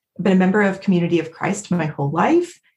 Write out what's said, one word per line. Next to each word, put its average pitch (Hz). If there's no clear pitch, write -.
been 190
a -
member 185
of 196
Community 175
of 156
Christ -
my 170
whole 147
life 330